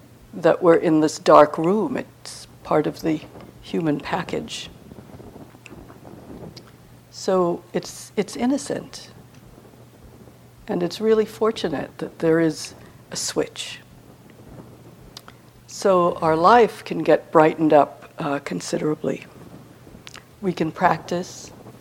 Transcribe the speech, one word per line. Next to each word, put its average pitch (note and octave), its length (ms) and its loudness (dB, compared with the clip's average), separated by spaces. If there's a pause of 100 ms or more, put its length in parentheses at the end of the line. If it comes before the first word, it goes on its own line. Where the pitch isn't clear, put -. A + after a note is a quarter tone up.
(340)
that E3+ 280 2
we're E3 140 6
in D#3 260 2
this D3 180 0
dark D3+ 380 6
room. E3+ 400 0
It's - 500 -14 (160)
part D#3 240 0
of - 140 -8
the D#3 200 -2 (400)
human D#3 380 -4
package. - 720 -8 (2500)
So F#3 520 0 (100)
it's, - 420 -10
it's - 200 -4
innocent. - 720 -4 (1600)
And F3+ 140 -4
it's F3 200 -6
really A3 240 2
fortunate - 720 -4
that - 220 -10
there E3 200 2
is D#3+ 340 -2 (380)
a - 40 -10
switch. - 640 -6 (1900)
So F3+ 540 2
our D#3+ 140 2
life G#3 500 4
can E3+ 140 -6
get D#3 320 2
brightened D#3 420 4
up, - 440 2
uh, C#3+ 220 -4
considerably. D#3 840 -6 (1160)
We F#3 120 -2
can D#3+ 180 -2
practice. F3 800 -2 (300)